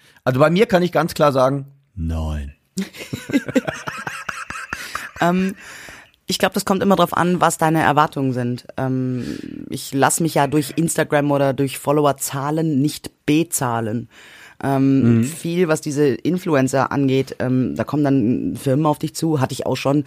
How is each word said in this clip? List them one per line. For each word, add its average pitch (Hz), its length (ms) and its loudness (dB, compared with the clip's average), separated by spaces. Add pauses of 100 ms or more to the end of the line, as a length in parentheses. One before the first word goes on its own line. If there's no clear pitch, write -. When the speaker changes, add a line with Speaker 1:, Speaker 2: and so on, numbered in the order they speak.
(240)
Speaker 1:
Also 127 160 2
bei 156 100 6
mir 190 160 4
kann 175 160 2
ich 175 100 0
ganz 165 220 0
klar 147 180 2
sagen, 135 340 2 (280)
nein. 80 600 -6 (220)
<laughs> 196 80 -2 (2250)
Speaker 2:
Ähm, 185 340 0 (720)
ich - 120 -4
glaub, 190 140 -2
das - 120 -2
kommt 190 180 0
immer 190 140 4
drauf 175 200 2
an, 175 240 2
was 165 180 2
deine 160 240 2
Erwartungen 139 500 2
sind. 123 340 -4 (100)
Ähm, 127 480 -4 (460)
ich - 240 -8
lass 135 260 2
mich 160 140 0
ja 143 120 4
durch 147 300 0
Instagram 151 540 0
oder 139 220 2
durch 139 260 -2
Followerzahlen 147 1040 0
nicht - 300 -2 (160)
bezahlen. 120 840 0 (540)
Ähm, 135 560 4
Speaker 1:
Mhm. 113 60 2
Speaker 2:
viel, 170 440 0
was 156 120 2
diese 147 260 0
Influencer 139 840 0
angeht, 135 480 0
ähm, 127 380 0
da 113 80 -2
kommen 147 200 0
dann 127 520 2
Firmen 139 300 0
auf 151 120 0
dich - 160 -6
zu, 156 260 0
hatte 131 120 -2
ich - 140 -6
auch 127 100 -2
schon, 139 300 0